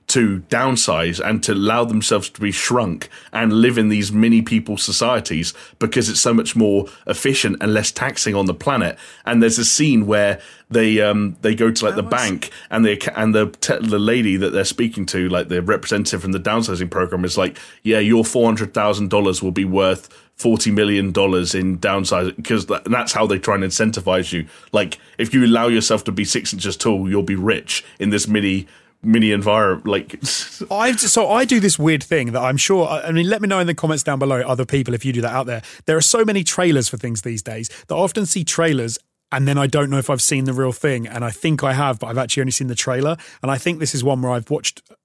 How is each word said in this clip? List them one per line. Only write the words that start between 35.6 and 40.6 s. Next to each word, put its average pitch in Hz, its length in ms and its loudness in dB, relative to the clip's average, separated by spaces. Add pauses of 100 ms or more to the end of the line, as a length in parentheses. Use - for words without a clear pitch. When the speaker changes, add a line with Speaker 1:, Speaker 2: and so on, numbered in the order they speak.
Speaker 2:
There 160 100 2
are 160 60 2
so 226 220 2
many 202 180 0
trailers 156 460 0
for 127 80 -6
things 117 260 -6
these 113 200 -8
days 113 280 -10 (160)
that 156 80 -6
I 151 40 -2
often 190 280 0
see 180 160 -2
trailers 139 560 0 (340)
and 139 160 0
then 143 100 2
I 139 80 2
don't 143 240 0
know 139 80 0
if 127 100 -2
I've 131 140 0
seen 135 220 0
the 131 80 -2
real 127 200 -2